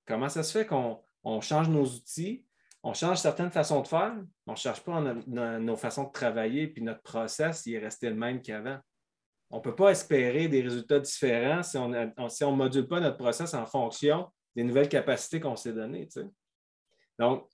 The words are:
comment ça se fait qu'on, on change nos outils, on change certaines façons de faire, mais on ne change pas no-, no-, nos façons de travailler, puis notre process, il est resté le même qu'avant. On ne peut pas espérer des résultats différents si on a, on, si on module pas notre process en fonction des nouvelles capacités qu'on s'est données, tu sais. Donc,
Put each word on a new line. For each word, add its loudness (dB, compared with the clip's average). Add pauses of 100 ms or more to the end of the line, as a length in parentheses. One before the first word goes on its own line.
comment -2
ça -2
se -2
fait 2
qu'on, -2 (220)
on -2
change 2
nos 6
outils, -8 (380)
on -4
change 0
certaines 0
façons 2
de -4
faire, 0
mais -10 (240)
on -8
ne -8
change -6
pas -2
no-, -2
no-, -4
nos -2
façons -4
de -12
travailler, -2
puis -10
notre -6
process, -4
il -6
est -4
resté -6
le -4
même -4
qu'avant. -8 (720)
On -8
ne -10
peut -6
pas 8
espérer 2
des 4
résultats 2
différents 0
si -4
on -2
a, -2 (120)
on, -6
si -2
on 2
module 2
pas 0
notre 2
process 0
en -4
fonction 0 (280)
des 0
nouvelles 6
capacités 0
qu'on -2
s'est -8
données, -6
tu -12
sais. -10 (920)
Donc, 0